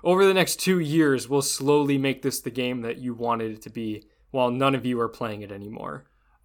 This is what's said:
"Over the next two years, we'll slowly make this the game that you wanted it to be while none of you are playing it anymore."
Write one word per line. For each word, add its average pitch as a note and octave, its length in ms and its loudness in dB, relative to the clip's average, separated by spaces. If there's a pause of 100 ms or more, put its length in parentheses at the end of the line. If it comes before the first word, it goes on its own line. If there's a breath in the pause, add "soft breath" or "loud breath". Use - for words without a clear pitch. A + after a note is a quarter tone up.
"Over F#3 220 6
the F#3+ 80 6
next F#3 260 0
two F3+ 200 2
years, C#3+ 500 2
we'll C#3 120 2
slowly C#3+ 560 2
make C3+ 240 -2
this - 200 -4
the B2+ 100 -8
game B2 300 -4
that A#2 160 -6
you B2 160 -6
wanted A2+ 380 -2
it A2 120 -14
to A2 60 -16
be G#2+ 340 -8 (280 soft breath)
while B2+ 200 2
none C3+ 240 2
of A#2+ 100 -2
you B2 140 0
are A2+ 100 0
playing G#2+ 320 -8
it G2 100 -12
anymore." G2+ 540 -12 (400)